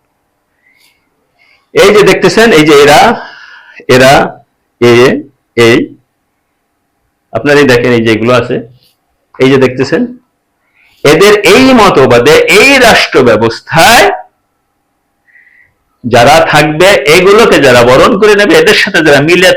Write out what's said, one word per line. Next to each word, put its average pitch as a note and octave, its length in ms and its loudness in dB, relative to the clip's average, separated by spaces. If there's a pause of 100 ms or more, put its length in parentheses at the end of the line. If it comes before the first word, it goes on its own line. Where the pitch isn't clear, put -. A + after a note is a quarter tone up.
(1700)
এই G3 220 0
যে G3+ 80 2
দেখতেছেন, F#3+ 480 0
এই D3+ 160 0
যে D#3 60 2
এরা, D3+ 540 2 (600)
এরা, C#3 560 0 (380)
এ, B2 400 0 (340)
এই, A#2 400 -2 (1400)
আপনারা C#3+ 280 -2
এই C#3+ 80 2
দেখেন, B2 240 0
এই A2+ 140 -2
যে A2+ 80 0
এগুলো A2+ 200 -2
আছে, B2 340 -4 (720)
এই C3 120 0
যে C#3 60 2
দেখতেছেন, C3 600 -4 (840)
এদের G3 360 2
এই B3+ 340 0
মতবাদে, C3+ 580 2
এই B3 480 0
রাষ্ট্র F3+ 440 0
ব্যবস্থায় E3 880 0 (1900)
যারা A#2+ 340 2
থাকবে, D#3 480 -2
এগুলোকে F#3+ 720 0
যারা B2 240 2
বরণ D#3 360 0
করে G#3 160 2
নেবে, G3+ 220 0
এদের G3 160 0
সাথে F#3 320 -4
যারা C#3+ 160 0
মিলে F3+ 360 0